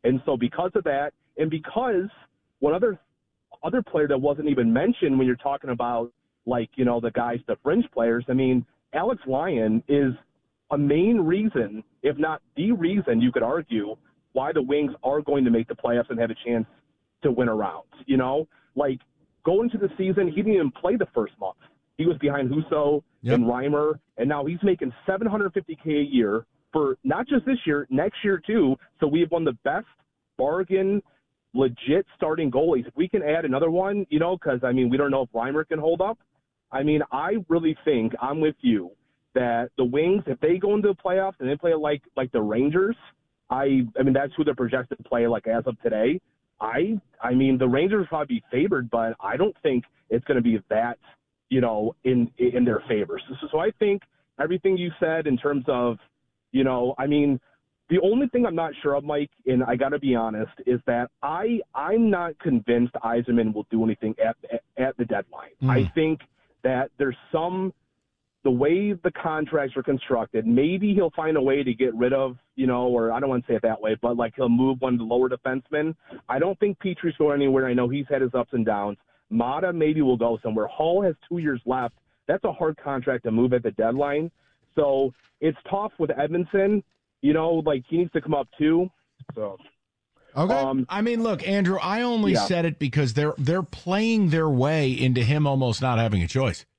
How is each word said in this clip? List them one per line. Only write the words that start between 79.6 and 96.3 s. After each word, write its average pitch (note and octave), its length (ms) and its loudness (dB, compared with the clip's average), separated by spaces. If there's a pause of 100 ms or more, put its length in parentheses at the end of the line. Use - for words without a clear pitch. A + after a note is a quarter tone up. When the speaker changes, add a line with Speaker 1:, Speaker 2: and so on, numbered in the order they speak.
Speaker 1:
maybe D#3 260 2
will B2+ 160 4
go A2+ 260 0
somewhere. A2 260 -2
Hall E3+ 340 0
has F3 120 0 (140)
two F3 80 -6
years D3 300 -2
left. B2 280 -2 (320)
That's F3+ 180 -2
a E3 80 -2
hard D3+ 260 -2
contract C3 460 -4
to A#2 60 -2
move A#2+ 220 2
at A#2+ 100 2
the A2 100 -4
deadline. C#3+ 580 -2 (440)
So C3+ 380 2 (280)
it's D3+ 180 0 (100)
tough G3+ 300 -4
with D#3 180 -2
Edmondson. F3+ 640 0 (380)
You D3 140 2
know, D#3+ 320 0
like, C3+ 220 0
he E3 100 -2
needs F3 140 0
to D#3+ 100 -2
come D#3 100 -4
up C#3 240 -2
too. E3 320 2 (460)
So, G2+ 240 -8 (760)
Speaker 2:
Okay. F3+ 200 0
Speaker 1:
um, C4+ 340 0
Speaker 2:
I G3 140 -4
mean, A#3 200 0
look, G#3+ 240 -2
Andrew, F#3+ 320 0
I G3+ 220 -2
only A3+ 320 2
Speaker 1:
Yeah. G3 140 2
Speaker 2:
said E3+ 180 0
it D#3+ 140 -4
because C3+ 340 0
they're, D3 240 0
they're E3 260 0
playing G#3 680 0
their D#3+ 180 2
way C#3 440 2
into B2 300 2
him D3 240 2
almost C3+ 360 0
not B2+ 160 2
having G#2 240 2
a E2+ 60 0
choice. C3 360 -2 (140)